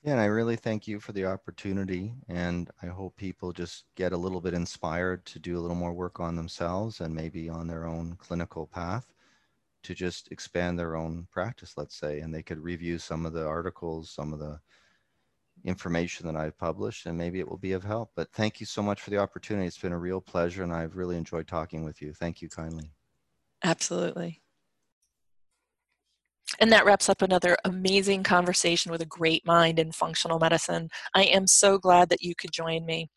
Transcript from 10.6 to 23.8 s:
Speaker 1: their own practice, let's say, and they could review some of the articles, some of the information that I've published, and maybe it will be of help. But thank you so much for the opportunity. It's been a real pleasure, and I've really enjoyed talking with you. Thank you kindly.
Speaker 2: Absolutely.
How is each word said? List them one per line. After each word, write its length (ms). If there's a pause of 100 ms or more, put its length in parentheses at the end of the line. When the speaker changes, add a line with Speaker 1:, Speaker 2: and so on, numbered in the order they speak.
Speaker 1:
their 200
own 340
practice, 460
let's 180
say, 240
and 160
they 80
could 160
review 380
some 280
of 60
the 160
articles, 600
some 240
of 60
the 200 (1040)
information 640
that 100
I've 220
published, 480
and 120
maybe 220
it 80
will 80
be 160
of 140
help. 280
But 200
thank 260
you 60
so 160
much 180
for 100
the 100
opportunity. 480
It's 100
been 160
a 40
real 220
pleasure, 440
and 100
I've 240
really 180
enjoyed 320
talking 380
with 160
you. 120
Thank 280
you 80
kindly. 420 (720)
Speaker 2:
Absolutely. 800 (2250)